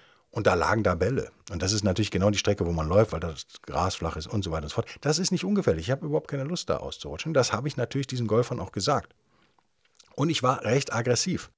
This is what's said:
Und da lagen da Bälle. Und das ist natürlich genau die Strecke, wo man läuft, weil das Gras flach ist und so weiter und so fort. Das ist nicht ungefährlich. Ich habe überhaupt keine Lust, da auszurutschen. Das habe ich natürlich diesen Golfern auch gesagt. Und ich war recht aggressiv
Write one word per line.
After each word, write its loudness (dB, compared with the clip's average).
Und -4
da 6
lagen 2
da 4
Bälle. 0
Und -4
das 2
ist 0
natürlich 2
genau 4
die 2
Strecke, 0
wo 0
man -2
läuft, 4
weil -4
das -8
Gras -2
flach -4
ist -6
und -2
so -6
weiter -2
und -8
so -10
fort. -2
Das 2
ist -2
nicht 0
ungefährlich. 2
Ich 0
habe -2
überhaupt -2
keine -4
Lust, -4
da 0
auszurutschen. -8
Das 4
habe -2
ich -4
natürlich -2
diesen -2
Golfern 2
auch -10
gesagt. -2
Und 2
ich 0
war 2
recht 2
aggressiv 0